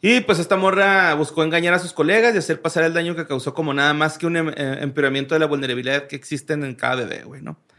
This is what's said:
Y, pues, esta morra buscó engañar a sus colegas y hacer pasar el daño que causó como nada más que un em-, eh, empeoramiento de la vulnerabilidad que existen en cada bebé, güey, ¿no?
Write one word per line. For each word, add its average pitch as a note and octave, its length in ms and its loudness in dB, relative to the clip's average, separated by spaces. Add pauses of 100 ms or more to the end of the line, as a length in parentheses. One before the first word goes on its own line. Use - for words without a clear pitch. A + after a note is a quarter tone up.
Y, A#3 200 4
pues, F#3+ 180 0
esta F3 180 0
morra F#3+ 560 4
buscó D3+ 300 0
engañar E3+ 300 2
a F3+ 60 4
sus F3 140 -8
colegas A3 420 4
y - 20 2
hacer D#3+ 240 -2
pasar E3 220 0
el E3 100 2
daño E3+ 220 -2
que E3 100 -6
causó C3+ 280 -4
como D#3 200 -2
nada C#3+ 200 4
más D#3 240 0
que E3+ 100 -4
un E3+ 80 0
em-, D#3+ 140 0
eh, C3+ 320 -4
empeoramiento C#3 520 0
de D#3 60 2
la D#3 60 4
vulnerabilidad C3+ 640 -2
que - 100 -12
existen D3 480 -6
en B2+ 100 -8
cada B2 200 -2
bebé, A#2+ 280 -6
güey, C3+ 180 -18
¿no? - 160 -12 (220)